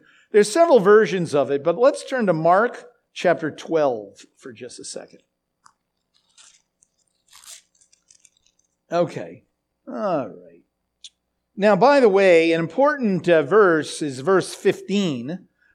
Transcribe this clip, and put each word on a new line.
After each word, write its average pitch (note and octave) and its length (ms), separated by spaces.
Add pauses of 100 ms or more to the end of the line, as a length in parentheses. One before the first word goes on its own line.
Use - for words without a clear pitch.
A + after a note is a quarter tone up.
(300)
there's G#3 220
several E4 260
versions F3+ 560
of C3+ 160
it, C#3 140
but E3+ 120
let's C#4 280
turn B3 220
to F3+ 60
Mark F3 540 (260)
chapter E3 380
twelve B2 760 (100)
for C3 160
just A#2 260
a - 60
second. - 360 (3750)
Okay. B2 500 (460)
All G3+ 400
right. E3+ 340 (920)
Now, G3+ 200
by C4+ 240
the A#3+ 80
way, F3 440
an E3 80
important, G#3+ 680
uh, D#3+ 140
verse E3 600
is C3+ 180
verse F3 340
fifteen, F3+ 920 (280)